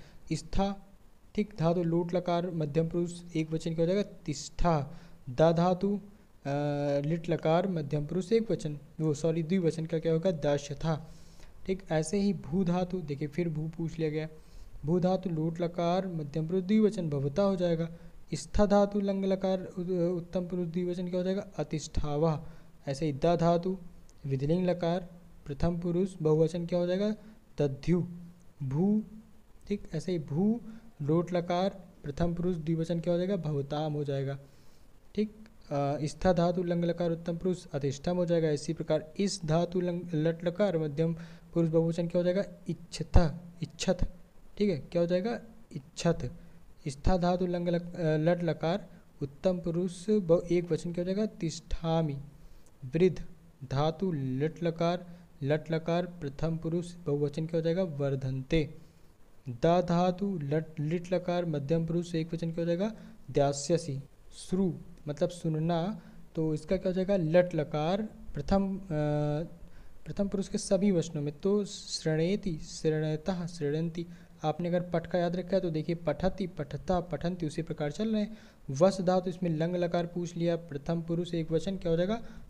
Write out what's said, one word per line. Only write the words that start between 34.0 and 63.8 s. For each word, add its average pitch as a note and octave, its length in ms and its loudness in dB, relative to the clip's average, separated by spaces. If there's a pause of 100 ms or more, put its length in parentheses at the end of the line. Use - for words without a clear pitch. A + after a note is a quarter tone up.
जाएगा। C#3 360 -4 (760)
ठीक, G#3+ 200 -2 (360)
अ, C#3+ 300 0
स्था F3+ 320 2
धातु F3 300 2
लंग E3+ 200 0
लकार E3+ 280 2
उत्तम E3+ 260 -4
पुरुष F#3 360 -2
अधिष्ठम C#3+ 440 -2
हो F3+ 80 2
जाएगा। E3 240 4
इसी D3+ 240 -2
प्रकार D#3+ 460 -2
इस G3 260 0
धातु F3 360 2
लंग F3 200 -2 (120)
लट E3 320 0
लकार F3+ 320 2
मध्यम D#3 360 0 (400)
पुरुष E3+ 160 4
बहुवचन E3 380 2
क्या F3 120 0
हो F3 40 4
जाएगा? F3+ 200 2 (260)
इच्छथ, D#3+ 640 6 (300)
इच्छथ। - 420 0 (520)
ठीक G#3 120 4
है, E3 80 2
क्या E3+ 240 -2
हो F3 60 2
जाएगा? F#3 320 0 (320)
इच्छथ। - 580 -2 (580)
स्था F#3 300 4
धातु F3+ 280 2
लंग F3 240 0
लक-, E3+ 260 -2
अ, D#3 220 2
लट E3+ 260 4
लकार E3 460 -2 (320)
उत्तम F3+ 380 0
पुरुष F3 500 -2
ब-, F3 420 4
एक F3 200 2
वचन E3 220 -2
क्या F3 80 -2
हो F3 40 -4
जाएगा? G3 200 0
तिष्ठामि। E3 920 -2 (680)
वृद्ध E3 400 2 (380)
धातु D#3+ 480 0
लट C#3 520 -2
लकार, E3+ 440 0 (360)
लट D3+ 280 0
लकार E3+ 340 0
प्रथम D#3+ 520 -4
पुरुष E3 380 -4
बहुवचन D3 500 0
क्या E3 120 -2
हो D#3+ 40 2
जाएगा? E3 220 2
वर्धन्ते। C3+ 880 0 (760)
द A#2+ 160 0
धातु F3+ 800 2
लट, D3+ 360 -2
लिट E3+ 340 -2
लकार F3 320 0
मध्यम D#3+ 400 0
पुरुष E3+ 300 -2
एक D#3+ 180 -2
वचन E3 180 -2
क्या E3+ 100 -2
हो E3+ 40 0
जाएगा? F3 260 0 (400)
द्यास्यसि। C#3 680 2 (300)